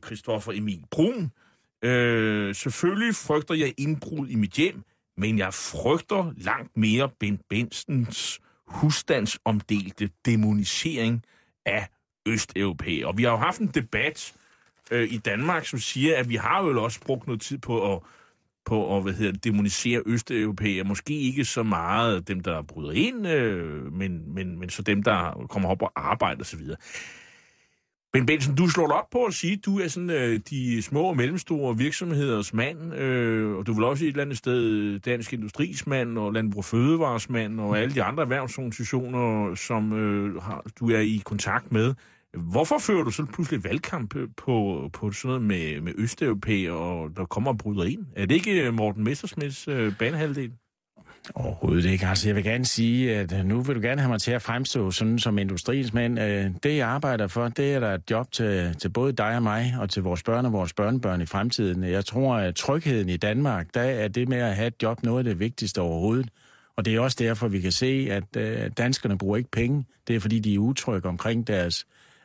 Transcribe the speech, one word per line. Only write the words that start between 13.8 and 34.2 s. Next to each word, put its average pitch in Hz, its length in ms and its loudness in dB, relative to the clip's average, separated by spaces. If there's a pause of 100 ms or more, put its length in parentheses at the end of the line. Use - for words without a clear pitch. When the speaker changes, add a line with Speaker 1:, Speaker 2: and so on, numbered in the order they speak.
Speaker 1:
øh, 117 220 0
i 120 40 -4
Danmark, 131 480 -2
som 131 140 -4
siger, 139 380 2
at 123 120 0
vi 117 60 0
har 143 300 2
jo 127 180 2
også 117 220 -2
brugt 131 220 -2
noget 117 140 -4
tid - 160 -8
på 104 380 0
at, 82 60 -6 (640)
på 104 320 2
at, 95 60 0
hvad 95 100 -2
hedder 101 180 0
det, 101 120 -6
dæmonisere 107 640 2
østeuropæere. 107 800 0
Måske 98 300 -2
ikke 135 320 0
så 120 180 -2
meget 98 640 2
dem, 95 120 -2
der 85 220 -4
bryder 73 300 -8
ind, 226 360 0
øh, 87 640 -2
men, 87 400 -4
men, 90 260 -6
men 90 100 -8
så - 120 -8
dem, 101 220 2
der 87 460 0
kommer 95 200 0
op 92 120 0
og - 140 -2
arbejder 73 440 -2
og - 60 -8
så - 120 -12
videre. 76 200 -10 (1400)
Men 131 120 4
Benson, 143 300 2
du 175 120 4
slår 165 200 2
dig 147 80 4
op 208 160 -2
på 247 120 2
at 208 100 0
sige, 175 200 -2
at 202 120 -6
du 196 140 2
er 180 80 0
sådan, 175 220 -4
øh, 123 300 2 (100)
de 123 320 0
små 143 220 0
og 180 140 2
mellemstore 139 600 0
virksomheders 143 760 0
mand, 156 400 -2
øh, 113 640 0
og 104 120 -4
du 120 60 0
vil 110 100 4
også 139 220 2
et 151 40 4
eller 143 120 -2